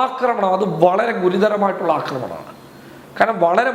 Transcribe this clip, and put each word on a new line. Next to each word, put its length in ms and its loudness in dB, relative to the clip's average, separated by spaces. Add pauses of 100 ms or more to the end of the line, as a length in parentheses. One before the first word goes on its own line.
ആക്രമണം 560 -2
അത് 80 -2 (180)
വളരെ 300 2 (100)
ഗുരുതരമായിട്ടുള്ള 760 0
ആക്രമണമാണ്. 520 -10 (680)
കാരണം 300 2
വളരെ 280 2